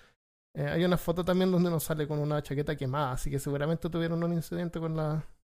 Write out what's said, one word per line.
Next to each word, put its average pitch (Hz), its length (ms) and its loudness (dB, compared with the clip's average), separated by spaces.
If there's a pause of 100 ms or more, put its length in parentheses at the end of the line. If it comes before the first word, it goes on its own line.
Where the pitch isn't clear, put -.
(540)
Eh, 147 140 -2
hay 165 160 2
una 180 140 4
foto 175 260 -2
también 185 260 4
donde 175 200 4
uno 165 100 0
sale 151 280 -2
con 151 120 -2
una 147 240 0
chaqueta 147 320 -2
quemada, 135 380 0
así 139 180 -2
que 139 80 -2
seguramente 147 500 -2
tuvieron 165 320 0
un 170 120 2
incidente 170 480 -4
con 165 160 -2
la, 156 260 0 (300)